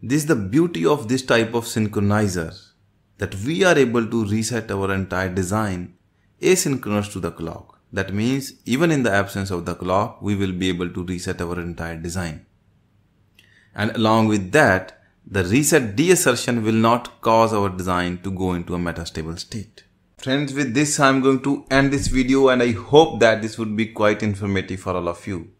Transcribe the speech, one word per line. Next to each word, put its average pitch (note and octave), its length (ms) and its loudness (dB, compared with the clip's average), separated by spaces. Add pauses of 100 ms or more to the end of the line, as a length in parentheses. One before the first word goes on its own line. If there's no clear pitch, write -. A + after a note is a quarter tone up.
This C3 200 0
is D3 60 -6
the D#3 100 2
beauty E3 480 0
of C#3 240 0
this B2+ 120 0
type A#2 320 2
of A#2 120 -2
synchronizer, G2+ 920 0 (600)
that G2 180 -6
we D3+ 300 0
are F3 120 6
able A#2 320 2
to A2+ 160 0
reset A2 460 -2
our G2 220 -2
entire F#2+ 340 -2
design F#2 680 -4 (460)
asynchronous B2 720 0
to F#2+ 80 -8
the E2+ 120 -4
clock. - 500 -12 (100)
That F#2+ 220 -4
means B2+ 400 -2 (120)
even D#3 260 2
in C#3 120 2
the A#2 80 2
absence G2 400 -2
of E2+ 140 -4
the F2 100 -6
clock, G2 460 -2
we G2+ 140 -2
will F#2+ 180 -2
be F2+ 160 0
able F2 200 -4
to F2+ 140 -8
reset F2+ 380 -6
our F2 180 -6
entire E2+ 380 -8
design. E2 480 -8 (1300)
And G#2+ 220 -2
along A2 320 4
with G2 240 -2
that, A2 480 2 (260)
the G2 160 0
reset A#2+ 540 2
deassertion B2+ 680 2
will A2 80 2
not A2+ 480 2
cause A2+ 340 4
our G2+ 140 2
design F2+ 540 -2
to G2 100 -8
go F#2 220 -2
into F2 220 -4
a F2 40 -4
metastable E2 580 -6
state. - 460 -14 (340)
Friends, C3+ 360 -4
with C3+ 200 -2
this D3 260 0
I'm C3+ 220 4
going C3+ 220 2
to C#3 280 -2
end C#3 220 2
this C#3 140 -2
video, C3 420 4
and B2 120 2
I B2 100 2
hope C#3+ 500 4
that A2+ 200 4
this A2 160 -8
would G#2+ 200 -4
be A2 80 0
quite G#2 360 0
informative G2 600 -4
for F#2 120 -4
all F2 140 -2
of E2+ 180 -8
you. F#2 340 -10